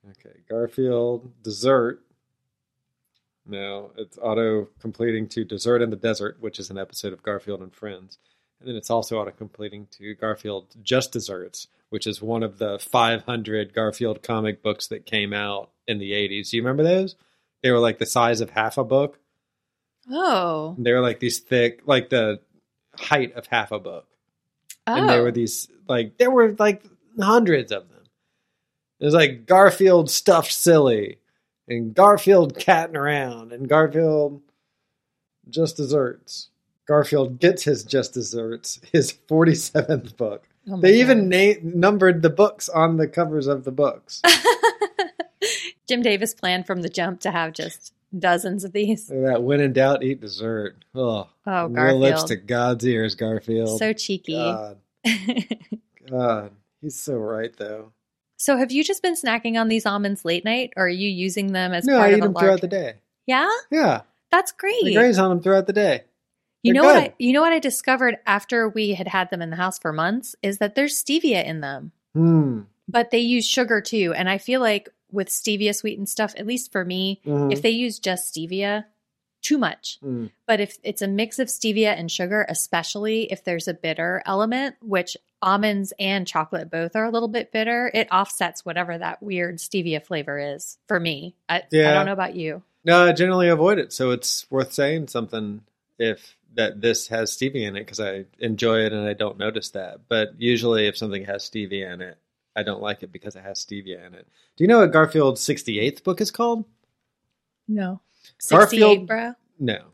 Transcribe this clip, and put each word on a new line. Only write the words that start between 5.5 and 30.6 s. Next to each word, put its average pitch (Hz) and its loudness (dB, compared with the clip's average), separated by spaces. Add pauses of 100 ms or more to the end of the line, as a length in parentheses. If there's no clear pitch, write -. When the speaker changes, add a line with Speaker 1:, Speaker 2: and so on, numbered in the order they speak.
Speaker 1:
in 117 0
the 107 -8
Desert, 107 -6
which 110 -12
is 92 -16
an 95 -14
episode 98 -12
of - -20
Garfield 101 -10
and 92 -20
Friends. 95 -18 (420)
And 127 -18
then 120 -12
it's - -14
also 117 -2
auto-completing 104 -12 (100)
to 104 -16
Garfield 104 -8 (160)
Just 127 -2
Desserts, 92 -12 (200)
which - -8
is 107 -8
one 113 -4
of 101 -8
the 101 -6
five 117 0
hundred 107 -6
Garfield 110 -4
comic 110 -4
books 104 -4
that 110 -12
came 101 -4
out 101 -8 (160)
in 110 -6
the 98 -8
eighties. 101 -6
Do 117 -4
you 117 -2
remember 135 -2
those? 185 0 (460)
They 131 2
were, 123 4
like, 117 0
the 113 -6
size 117 0
of 113 -6
half 110 -2
a 135 -2
book. 135 0 (920)
Speaker 2:
Oh. 185 -2
Speaker 1:
They 120 0
were, 127 4
like, 120 0
these 120 -4
thick, 120 0
like, 127 2
the 107 0 (580)
height 131 0
of 117 -14
half 113 -2
a 107 -6
book. 92 -14 (800)
And - 0
there - 4
Speaker 2:
Oh. 120 2
Speaker 1:
were 120 0
these, 117 -4 (200)
like, 117 -2
there 247 4
were, 233 6
like, 208 2 (340)
hundreds 196 2
of 95 -8
them. - -20 (960)
It 147 -4
was, 147 4
like, 131 4
Garfield 185 6
Stuffed - 2
Silly 131 4 (500)